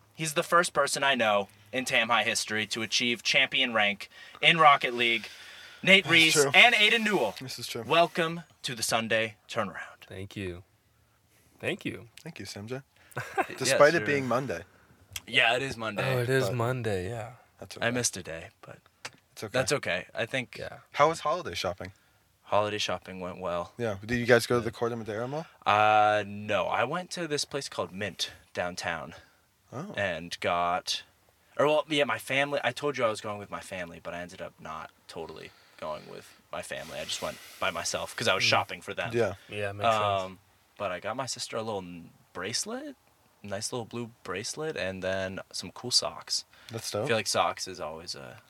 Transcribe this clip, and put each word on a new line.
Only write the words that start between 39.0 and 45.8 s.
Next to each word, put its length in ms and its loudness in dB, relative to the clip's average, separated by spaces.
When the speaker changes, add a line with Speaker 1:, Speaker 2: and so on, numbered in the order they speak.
Speaker 2:
Yeah. 220 0
Speaker 3:
Yeah, 260 -6
makes 180 -2
sense. 120 2
Speaker 1:
Um, 360 0
but 140 -2
I 80 -6
got 160 -6
my 120 -6
sister 280 -8
a 60 -2
little 200 -4
n-, 280 -12
bracelet, 600 -6
nice 280 -6
little 140 -4
blue 240 -8
bracelet, 520 -6
and 280 -4
then 360 -2
some 200 -10
cool 200 -10